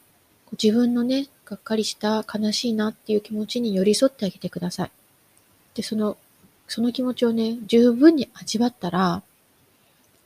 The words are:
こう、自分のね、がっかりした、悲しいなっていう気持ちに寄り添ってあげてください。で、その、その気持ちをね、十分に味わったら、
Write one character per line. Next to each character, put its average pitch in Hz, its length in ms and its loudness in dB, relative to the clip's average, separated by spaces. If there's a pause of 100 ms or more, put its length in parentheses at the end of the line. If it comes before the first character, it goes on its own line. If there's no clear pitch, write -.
(460)
こ - 80 -18
う、 - 80 -14
自 214 140 4
分 240 180 2
の 240 100 0
ね、 269 240 -2 (180)
が 202 100 -14
っ - 60 -20
か 220 140 -4
り 214 80 -2
し - 120 -6
た、 214 380 -2
悲 214 180 -2
し 233 180 -4
い 226 40 -2
な 214 160 -2
っ 220 40 -8
て - 200 -6
い 208 40 2
う 202 40 0
気 214 120 -12
持 214 120 -4
ち 240 160 -6
に 220 120 -2
寄 185 100 2
り 208 120 4
添 269 140 4
っ - 20 0
て - 140 -6
あ 185 40 -2
げ - 80 -10
て 180 120 -10
く - 100 -10
だ 175 120 -6
さ 170 140 -6
い。 - 60 -18 (840)
で、 226 80 -8
そ 214 120 -8
の、 214 220 -2 (500)
そ - 140 -6
の 240 100 0
気 254 120 -4
持 254 100 -2
ち 247 120 0
を 226 80 2
ね、 226 240 -2 (100)
十 240 240 6
分 294 240 6
に 254 180 -2
味 - 260 -8
わ 240 80 4
っ 247 100 -2
た 175 120 -6
ら、 180 320 0 (1040)